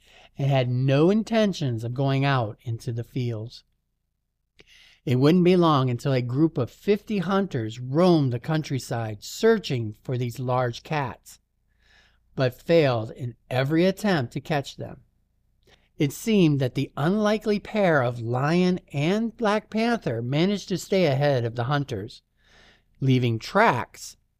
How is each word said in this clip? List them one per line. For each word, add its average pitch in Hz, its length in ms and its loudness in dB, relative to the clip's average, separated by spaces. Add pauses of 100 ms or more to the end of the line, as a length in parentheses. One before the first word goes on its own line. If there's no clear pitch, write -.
(380)
and 139 120 -2
had 131 200 2
no 135 400 4
intentions 202 720 0
of 117 100 -6
going 135 320 0
out 123 380 0
into 117 280 -6
the 117 120 -6
fields. 117 600 -8 (1400)
It 127 100 0
wouldn't 160 300 4
be 180 100 6
long 151 340 2
until 123 220 -4
a 127 100 0
group 139 360 0
of 120 120 -2
fifty 208 500 -4
hunters 156 600 -2
roamed 143 540 2
the 120 60 -4
countryside 123 840 -6
searching 143 800 0
for 127 140 -4
these 120 200 -4
large 127 460 -2
cats, - 560 -8 (960)
but 127 260 -2
failed 127 500 2
in 120 240 -10 (140)
every 139 360 0
attempt 190 480 0
to 135 80 -6
catch 147 340 -4
them. - 260 -14 (960)
It 143 140 0
seemed 170 480 2
that 131 160 -2
the 139 220 -4
unlikely 208 640 0
pair 180 420 2
of 120 180 -2
lion 151 600 0 (120)
and 196 460 -2
black 214 320 -2
panther 220 520 -2
managed 160 480 -2
to 185 80 -2
stay 190 280 0
ahead 139 400 2
of 110 100 -6
the 117 100 -4
hunters, 131 560 -4 (800)
leaving 127 400 2
tracks - 800 -2 (220)